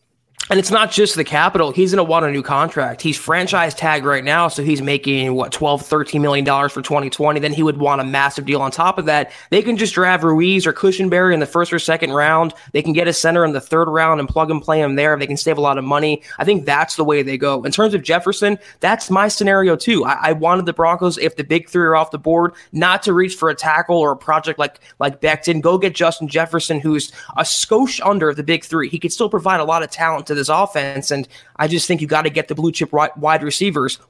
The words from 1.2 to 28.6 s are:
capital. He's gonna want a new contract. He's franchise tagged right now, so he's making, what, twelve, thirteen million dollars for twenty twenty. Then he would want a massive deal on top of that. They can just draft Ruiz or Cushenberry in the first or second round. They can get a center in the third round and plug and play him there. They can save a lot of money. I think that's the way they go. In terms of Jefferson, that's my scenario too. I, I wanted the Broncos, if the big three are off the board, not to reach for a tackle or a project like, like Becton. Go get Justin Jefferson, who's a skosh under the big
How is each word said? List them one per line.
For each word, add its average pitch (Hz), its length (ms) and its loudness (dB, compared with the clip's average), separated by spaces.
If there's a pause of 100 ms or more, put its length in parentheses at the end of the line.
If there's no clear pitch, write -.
capital. 160 480 0
He's 180 200 2
gonna 190 120 2
want 165 220 0
a 143 60 -2
new 139 100 -4
contract. 139 600 -2
He's 156 140 -2
franchise 175 580 0
tagged 156 320 -2
right 139 180 0
now, 160 260 2
so 151 140 -6
he's 147 180 0
making, 135 520 -2
what, 127 200 -4
twelve, 143 300 0
thirteen 151 380 -2
million 139 220 2
dollars 139 300 0
for 143 80 -8
twenty 139 280 -2
twenty. 147 300 0
Then 147 140 -2
he 156 100 0
would 151 140 0
want 143 240 0
a - 20 -4
massive 139 420 0
deal 139 160 0
on 135 100 -2
top 180 260 0
of 175 80 -4
that. 151 260 0 (200)
They 208 100 4
can 226 160 0
just 196 160 -2
draft 180 300 2
Ruiz 170 420 2
or 160 80 2
Cushenberry 185 600 2
in 160 60 2
the 156 60 0
first 170 260 -2
or 170 80 0
second 160 320 -2
round. 156 420 2 (200)
They 151 80 0
can 156 100 -2
get 165 160 0
a 170 60 2
center 165 320 2
in 156 80 0
the 135 80 -4
third 160 260 0
round 160 320 2
and 139 80 -4
plug 160 240 0
and 156 100 -4
play 156 200 0
him 139 140 0
there. 147 220 2
They 139 100 -4
can 143 100 -6
save 156 200 0
a 147 40 0
lot 139 160 2
of 131 80 -4
money. 147 360 0 (160)
I - 60 2
think 180 220 2
that's 147 320 2
the 156 80 0
way 147 160 4
they 135 160 -4
go. 139 260 -2
In 143 80 -4
terms 208 220 2
of 190 80 0
Jefferson, 190 560 0 (240)
that's 208 280 0
my 196 200 2
scenario 190 480 2
too. 185 260 0
I, 139 260 0
I - 40 4
wanted 170 320 0
the 170 80 -2
Broncos, 170 460 0
if - 180 -2
the 143 80 -6
big 160 240 0
three 180 140 0
are 160 120 4
off 160 160 0
the 151 60 -6
board, 170 380 0 (180)
not 180 300 0
to 202 100 2
reach 185 220 2
for 165 140 0
a 147 60 -2
tackle 165 440 0
or 147 120 2
a 135 60 -2
project 156 420 -2
like, 143 220 -4 (180)
like 139 220 -2
Becton. 156 400 0
Go 170 160 4
get 185 160 -2
Justin 165 340 -2
Jefferson, 160 540 -2
who's 151 320 -2 (240)
a 160 60 0
skosh - 600 0
under 175 300 2
the 147 100 -8
big 165 220 -2